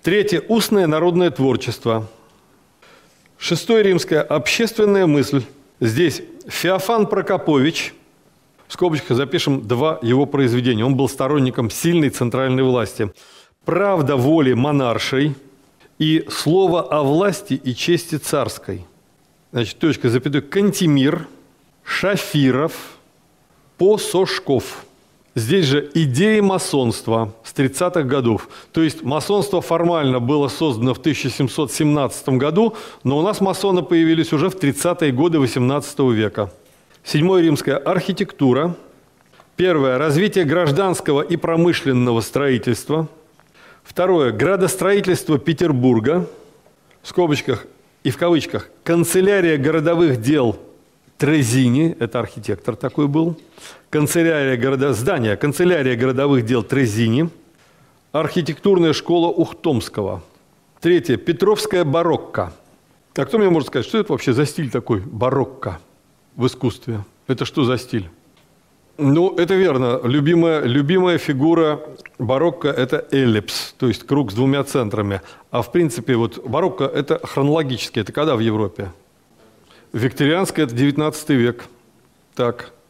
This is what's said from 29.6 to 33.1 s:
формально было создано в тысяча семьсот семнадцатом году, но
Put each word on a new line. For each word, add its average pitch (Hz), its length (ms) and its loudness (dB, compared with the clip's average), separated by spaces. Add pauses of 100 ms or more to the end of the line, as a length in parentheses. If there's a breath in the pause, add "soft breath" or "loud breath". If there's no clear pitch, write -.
формально 165 580 0
было 139 300 0
создано 127 440 -2
в 123 60 -6
тысяча 143 300 -2
семьсот 143 420 -4
семнадцатом 143 680 0
году, 175 380 2 (280 loud breath)
но 135 140 0